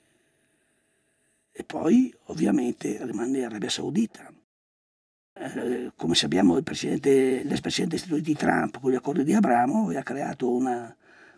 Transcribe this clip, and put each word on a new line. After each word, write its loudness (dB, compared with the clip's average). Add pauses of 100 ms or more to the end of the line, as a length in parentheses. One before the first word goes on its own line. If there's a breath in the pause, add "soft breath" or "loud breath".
(1500)
e -14
poi 2 (120)
ovviamente 0
rimane -2
l'Arabia -6
Saudita. -4 (1000)
Eh, -6
come -2
sappiamo, 4
il 0
presidente, 2
l'ex -2
presidente -2
degli -4
Stati -6
Uniti 0
Trump 0
con -2
gli 4
accordi -2
di 2
Abramo 4
aveva -4
creato -4
una, -2 (420 soft breath)